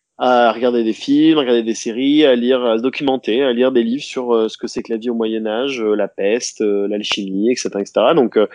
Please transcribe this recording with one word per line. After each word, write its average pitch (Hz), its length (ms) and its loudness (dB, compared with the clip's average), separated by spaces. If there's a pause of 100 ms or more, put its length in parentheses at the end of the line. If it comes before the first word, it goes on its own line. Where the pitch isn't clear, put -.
(180)
à 123 360 4
regarder 120 320 0
des 110 80 0
films, 151 460 2
à - 20 2
regarder 120 220 2
des 113 100 -2
séries, 135 500 0
à 131 120 6
lire, 123 280 2
à 113 140 2
se 113 60 -4
documenter, 135 600 -2
à 131 80 0
lire 127 220 2
des 120 100 4
livres 123 200 -4
sur, 123 300 -4
euh, 113 140 2
ce - 100 -10
que 120 100 -8
c'est 120 140 -10
que 117 120 -8
la 113 40 -2
vie 113 120 -6
au 117 40 -2
Moyen-Âge, 113 680 -4
euh, 107 120 0
la 101 140 0
peste, 104 540 -4
euh, 101 260 0
l'alchimie, 104 640 -4
et 123 60 0
cetera, 101 240 -6
et 98 40 -6
cetera. 120 280 0
Donc, 131 240 0
euh, 104 180 4